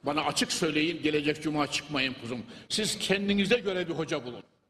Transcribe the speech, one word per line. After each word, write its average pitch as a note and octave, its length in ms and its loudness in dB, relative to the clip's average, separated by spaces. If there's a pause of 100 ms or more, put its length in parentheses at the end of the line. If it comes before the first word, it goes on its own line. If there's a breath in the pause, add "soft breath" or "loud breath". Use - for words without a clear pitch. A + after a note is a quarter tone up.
bana D3 220 0
açık D3 280 0
söyleyin, D#3 500 0
gelecek D3+ 400 2
cuma D3+ 240 0
çıkmayın C3 540 -2
kuzum. A#2 220 -6 (260 loud breath)
Siz - 300 0
kendinize G3+ 600 4
göre F3+ 300 -2
bir E3 60 -2
hoca D3 300 -2
bulun. A#2 180 -10 (280)